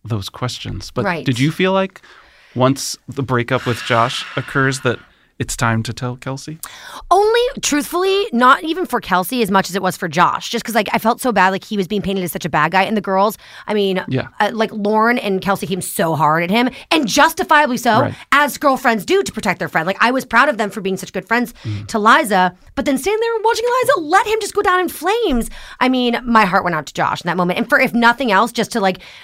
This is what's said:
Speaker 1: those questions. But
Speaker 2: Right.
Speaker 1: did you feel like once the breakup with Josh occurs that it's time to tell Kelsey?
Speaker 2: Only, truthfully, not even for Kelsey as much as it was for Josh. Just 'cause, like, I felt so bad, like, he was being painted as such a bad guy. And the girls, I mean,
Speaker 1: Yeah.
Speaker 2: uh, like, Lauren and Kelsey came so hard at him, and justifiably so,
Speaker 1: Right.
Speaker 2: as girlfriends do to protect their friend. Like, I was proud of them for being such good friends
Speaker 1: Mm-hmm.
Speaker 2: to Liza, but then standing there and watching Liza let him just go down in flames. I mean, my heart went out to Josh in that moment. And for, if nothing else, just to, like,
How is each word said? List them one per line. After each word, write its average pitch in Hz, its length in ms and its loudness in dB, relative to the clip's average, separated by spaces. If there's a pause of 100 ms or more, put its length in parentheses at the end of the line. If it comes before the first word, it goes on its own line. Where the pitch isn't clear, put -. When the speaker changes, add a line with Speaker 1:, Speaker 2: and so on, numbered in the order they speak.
Speaker 1:
those 107 260 -6
questions. - 640 -10
But 160 140 -4
Speaker 2:
Right. 170 200 -4
Speaker 1:
did 120 140 0
you 143 120 2
feel 185 220 0
like 190 280 -2 (540)
once 131 420 0 (100)
the 131 160 -6
breakup 123 420 -2
with 120 200 -2
Josh 117 400 2 (100)
occurs 135 460 -2
that 120 180 -2 (400)
it's - 160 -4
time 113 280 0
to 113 100 -8
tell 123 240 -8
Kelsey? 139 420 -12 (500)
Speaker 2:
Only, 427 300 4 (220)
truthfully, 381 720 0
not 247 320 6
even 330 200 -2
for 240 140 -4
Kelsey 185 420 0
as 202 80 2
much 196 200 2
as 175 80 -10
it 190 40 -2
was 185 140 -2
for 180 140 -6
Josh. 160 400 0
Just - 160 -6
'cause, 214 100 -6
like, 214 160 0
I - 60 0
felt 226 240 0
so 254 100 0
bad, 190 200 4
like, 190 120 -4
he 214 140 -6
was 190 100 0
being 208 140 -2
painted 190 240 -4
as 170 80 -6
such 160 100 -10
a 170 60 -4
bad 156 240 2
guy. 190 100 4
And 214 140 0
the 202 40 0
girls, 196 360 0 (280)
I 208 80 -4
mean, 190 360 0
Speaker 1:
Yeah. 123 180 -2 (140)
Speaker 2:
uh, 208 120 2
like, 226 200 0
Lauren 220 440 2
and 196 240 -2
Kelsey 196 240 -2
came 180 140 -4
so 170 360 -2
hard 156 280 2
at 170 60 -4
him, 233 200 2 (220)
and 311 160 0
justifiably 294 680 2
so, 220 240 2
Speaker 1:
Right. - 120 -2 (200)
Speaker 2:
as 285 240 2
girlfriends 247 480 0
do 381 180 2
to - 80 -6
protect 196 280 -4
their 165 100 -4
friend. 165 180 -2
Like, 190 140 -2
I 226 100 4
was 254 140 -2
proud 254 240 4
of 240 80 -2
them 214 120 -2
for 202 120 -10
being 190 160 -4
such - 160 -12
good 180 120 -6
friends 233 280 -2 (120)
Speaker 1:
Mm-hmm. 104 200 -8
Speaker 2:
to - 140 -4
Liza, 208 540 4 (220)
but 269 80 -2
then 269 140 0
standing 415 240 -2
there 466 160 0
and 415 80 -4
watching 453 180 2 (180)
Liza 466 180 2 (100)
let 403 180 4
him 440 140 0
just 403 120 -8
go 403 80 0
down 370 200 2
in 349 80 -2
flames. 339 600 -2 (300)
I 254 80 2
mean, 247 380 0
my 233 180 4
heart 185 220 2
went 175 100 0
out 151 120 -4
to - 60 -18
Josh - 280 -2
in 175 80 -4
that 170 80 -2
moment. 180 220 0
And 233 100 -4
for, 277 100 4
if 254 140 0
nothing 233 400 2
else, 220 180 2
just - 220 -4
to, 226 80 -2
like, 190 180 0 (240)